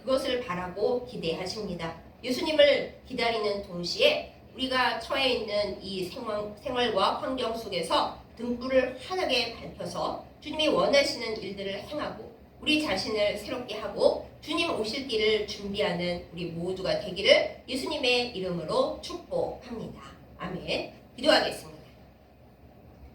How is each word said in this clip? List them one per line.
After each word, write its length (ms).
그것을 420
바라고 640
기대하십니다. 880
예수님을 840
기다리는 560
동시에 680
우리가 440
처해 300
있는 520
이 240
생활, 560
생활과 600
환경 360
속에서 640
등불을 680
환하게 520
밝혀서 680
주님이 260
원하시는 720
일들을 420
행하고 520
우리 240
자신을 540
새롭게 420
하고 480
주님 380
오실 280
길을 400
준비하는 840
우리 120
모두가 540
되기를 680
예수님의 680
이름으로 680
축복합니다. 1000
아멘. 560
기도하겠습니다. 640